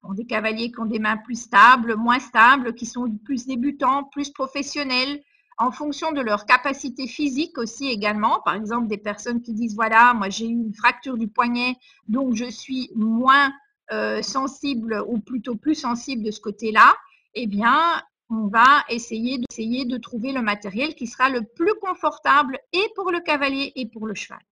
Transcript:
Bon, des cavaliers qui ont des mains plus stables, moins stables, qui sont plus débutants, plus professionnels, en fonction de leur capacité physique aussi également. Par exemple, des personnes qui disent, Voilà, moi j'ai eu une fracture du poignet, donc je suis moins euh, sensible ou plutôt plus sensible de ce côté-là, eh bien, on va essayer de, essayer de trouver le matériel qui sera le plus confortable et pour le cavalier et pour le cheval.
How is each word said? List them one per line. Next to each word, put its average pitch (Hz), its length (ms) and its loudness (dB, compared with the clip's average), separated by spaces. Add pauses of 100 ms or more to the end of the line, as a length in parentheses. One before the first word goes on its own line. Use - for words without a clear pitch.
Bon, 185 100 -8
des 220 120 -8
cavaliers 220 460 -4
qui - 80 -16
ont 226 60 -4
des 220 140 -4
mains 220 180 0
plus 226 240 -10
stables, 226 560 6
moins 240 220 2
stables, 247 540 4
qui 240 120 -10
sont 247 260 -6 (140)
plus 247 200 -6
débutants, 269 600 -2
plus 285 260 -8
professionnels, 277 920 -4 (360)
en 240 120 0
fonction 302 440 -4
de 285 80 -2
leur 208 240 -2
capacité 262 600 0
physique 294 500 -4
aussi 262 300 -6
également. 214 580 0
Par 165 100 0
exemple, 220 320 -4
des 208 100 -4
personnes 214 440 -6
qui 233 120 -10
disent, 220 220 -4
Voilà, 226 380 6
moi 202 160 -2
j'ai 214 160 -6
eu 226 80 -4
une 226 200 -2
fracture 247 440 -2
du 226 100 -4
poignet, 240 480 0 (320)
donc 254 280 0
je 240 140 -4
suis 254 460 -8
moins 254 560 4 (400)
euh, 214 300 -2
sensible 233 880 -4
ou 226 120 -2
plutôt 233 360 -6
plus 302 200 -2
sensible 240 480 -6
de 220 80 -4
ce 208 80 -10
côté-là, 220 560 6 (380)
eh 233 140 -4
bien, 254 540 2 (280)
on 220 180 -4
va 247 420 6
essayer 233 480 -4
de, 240 140 -4
essayer 233 340 -4
de 247 120 -4
trouver 240 340 -8
le 262 100 -2
matériel 208 540 -4
qui 240 120 -10
sera 262 220 0
le 247 140 -2
plus 339 380 0
confortable 294 800 0 (140)
et 415 220 0
pour 370 160 -4
le 339 80 -2
cavalier 277 560 -2
et 254 120 -6
pour 220 200 -10
le 202 80 -6
cheval. - 260 -14 (100)